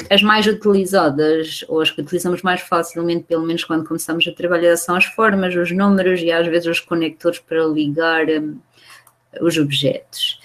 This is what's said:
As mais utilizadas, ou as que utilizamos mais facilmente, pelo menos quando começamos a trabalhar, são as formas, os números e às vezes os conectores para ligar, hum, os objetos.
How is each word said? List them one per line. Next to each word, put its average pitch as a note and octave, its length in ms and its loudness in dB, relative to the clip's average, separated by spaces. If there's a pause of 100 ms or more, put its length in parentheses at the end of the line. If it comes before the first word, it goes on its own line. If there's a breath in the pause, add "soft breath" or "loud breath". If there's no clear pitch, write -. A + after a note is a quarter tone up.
(120)
As G3+ 100 6
mais G#3+ 240 2
utilizadas, F3 1200 2
ou D#3 140 0
as D#3 80 0
que - 120 -6
utilizamos E3+ 420 -4
mais F3+ 180 -2
facilmente, E3+ 600 -2
pelo E3 220 -2
menos E3 180 -2
quando D#3+ 240 -4
começamos E3 400 -4
a E3+ 40 -6
trabalhar, E3+ 460 2
são F3 180 -2
as F#3 100 2
formas, G3 500 0
os F3 160 0
números F#3 500 2
e E3+ 100 0
às E3+ 140 2
vezes E3+ 220 0
os E3+ 120 -2
conectores E3+ 600 -2
para D#3+ 260 -2
ligar, D#3 640 0
hum, D3+ 300 -4 (840 loud breath)
os D#3+ 160 2
objetos. - 880 -2